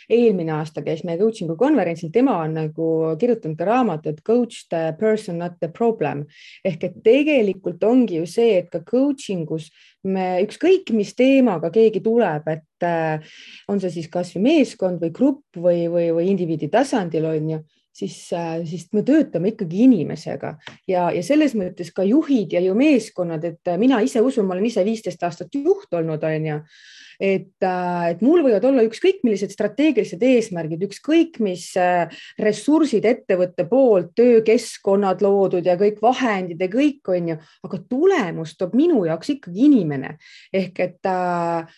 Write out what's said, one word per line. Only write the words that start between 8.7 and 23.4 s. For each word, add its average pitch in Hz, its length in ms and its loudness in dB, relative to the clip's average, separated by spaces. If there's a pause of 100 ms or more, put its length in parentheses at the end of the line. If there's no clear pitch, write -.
ka 175 80 -6
coaching 233 720 -2
us 160 180 -8 (340)
me, 185 380 -2
ükskõik 349 520 0
mis 202 200 -2
teemaga 247 560 4
keegi 214 320 2
tuleb, 196 460 0
et, 156 180 -6 (160)
äh, 160 380 -2 (500)
on 202 100 0
see 180 120 -4
siis 156 180 -8
kas 175 240 -6
või 180 80 -4
meeskond 220 580 0
või 170 140 -4
grupp 269 300 0 (120)
või, 175 320 0
või, 170 240 0
või 170 160 0
indiviidi 165 420 -2
tasandil, 190 560 0
on 156 240 -2
ju, 160 100 -4 (340)
siis, - 400 -12
äh, 170 320 -6
siis 170 280 -12
me 208 100 0
töötame 220 480 2
ikkagi 190 340 -2
inimesega 156 720 0 (300)
ja, 180 240 0
ja 175 120 -4
selles 294 320 2
mõttes 180 380 -8
ka 190 100 -2
juhid 233 500 0
ja 175 100 0
ju 185 120 2
meeskonnad, 180 680 0